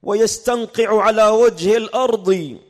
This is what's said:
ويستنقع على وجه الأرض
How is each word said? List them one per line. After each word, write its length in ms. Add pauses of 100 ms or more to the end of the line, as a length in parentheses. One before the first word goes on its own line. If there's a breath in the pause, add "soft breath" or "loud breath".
ويستنقع 1000
على 260
وجه 480
الأرض 800 (120)